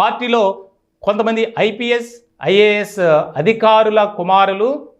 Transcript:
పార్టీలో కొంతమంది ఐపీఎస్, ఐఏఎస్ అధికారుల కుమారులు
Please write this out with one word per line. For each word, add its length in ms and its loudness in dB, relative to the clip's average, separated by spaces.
పార్టీలో 420 0
కొంతమంది 480 -2
ఐపీఎస్, 440 -4
ఐఏఎస్ 500 0
అధికారుల 640 2
కుమారులు 500 0